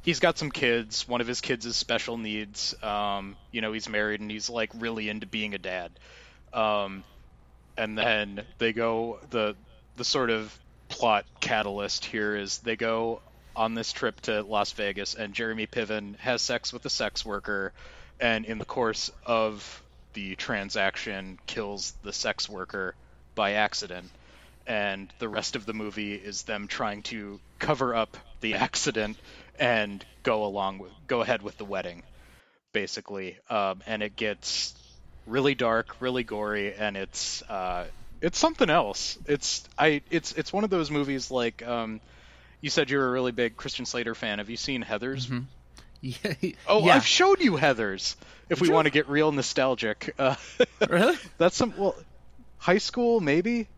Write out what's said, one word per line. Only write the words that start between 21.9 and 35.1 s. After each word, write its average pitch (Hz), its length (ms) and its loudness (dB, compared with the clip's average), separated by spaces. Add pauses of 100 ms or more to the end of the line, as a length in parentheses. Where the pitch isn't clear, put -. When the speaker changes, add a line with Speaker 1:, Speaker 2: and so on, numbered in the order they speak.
Speaker 1:
the 101 80 -8
sex - 360 -2
worker 95 460 -6 (420)
by 101 160 2
accident. 92 580 -2 (560)
And 101 440 -2 (100)
the 117 80 -4
rest 107 280 -4
of 107 80 -6
the 113 80 -6
movie 107 420 -4
is 98 280 -10
them 104 240 -6
trying 104 380 -4
to 104 340 -10 (220)
cover 131 340 0
up 113 220 0 (240)
the 110 140 0
accident 110 640 0 (420)
and 110 460 2 (200)
go 110 200 2
along 98 340 -2
with, 92 120 -14 (160)
go 120 160 2
ahead 113 180 0
with 101 160 -10
the 110 80 -10
wedding, 90 380 -6 (680)
basically. 98 680 -6 (100)
Um, 95 380 0
and 110 160 -2
it 104 140 -6
gets - 580 -4 (520)